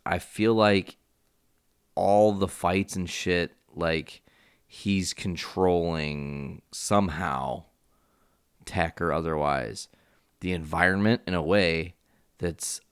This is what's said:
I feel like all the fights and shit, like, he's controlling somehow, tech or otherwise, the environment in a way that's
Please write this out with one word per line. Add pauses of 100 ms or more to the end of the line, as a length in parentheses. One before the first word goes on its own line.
I
feel
like (1000)
all
the
fights
and
shit, (220)
like, (440)
he's
controlling (100)
somehow, (1000)
tech
or
otherwise, (520)
the
environment
in
a
way (440)
that's (120)